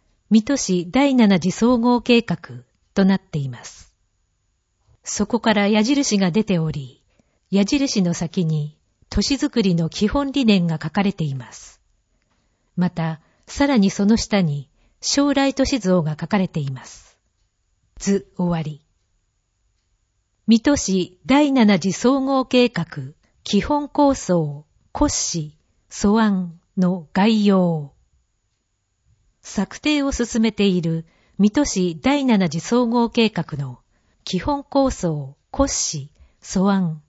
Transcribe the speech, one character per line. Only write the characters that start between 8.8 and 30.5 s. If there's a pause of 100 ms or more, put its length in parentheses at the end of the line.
都
市
づ
く
り
の
基
本
理
念
が
書
か
れ
て
い
ま
す。 (920)
ま
た、 (260)
さ
ら
に
そ
の
下
に (320)
将
来
都
市
像
が
書
か
れ
て
い
ま
す。 (840)
図 (100)
終
わ
り。 (1600)
水
戸
市
第
七
次
総
合
計
画 (360)
基
本
構
想 (260)
骨
子 (320)
素
案 (160)
の
概
要。 (1500)
策
定
を
進
め